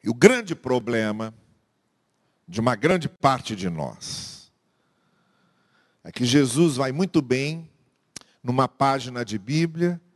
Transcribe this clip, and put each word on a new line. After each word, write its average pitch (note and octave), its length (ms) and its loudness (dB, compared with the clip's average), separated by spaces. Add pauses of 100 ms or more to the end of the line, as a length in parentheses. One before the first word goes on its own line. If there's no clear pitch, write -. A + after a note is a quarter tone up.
E G#2+ 60 -4
o A#2 60 0
grande G3 400 6
problema A2 800 -2 (1120)
de F#2 140 -6
uma A#2+ 160 2
grande D3+ 320 0
parte C3 480 0
de F#2 140 -4
nós - 840 -12 (1500)
é E2+ 100 -20
que B2 120 -4
Jesus C3+ 520 4
vai C3 160 -2
muito E3 300 0
bem C#3+ 460 -4 (760)
numa B2 260 0
página B2+ 560 -2
de G#2+ 140 -6
Bíblia E3 640 -2 (140)